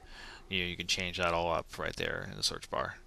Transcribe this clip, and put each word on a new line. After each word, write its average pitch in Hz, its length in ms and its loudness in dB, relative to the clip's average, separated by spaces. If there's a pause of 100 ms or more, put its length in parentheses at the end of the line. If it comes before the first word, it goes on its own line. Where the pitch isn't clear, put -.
(500)
you, 92 140 2
you 87 120 0
can 87 120 -4
change 90 300 0
that 87 140 4
all 85 220 4
up - 240 -2
right 50 180 -2
there 50 360 -2
in - 60 -8
the 52 60 0
search - 280 0
bar. - 240 0 (120)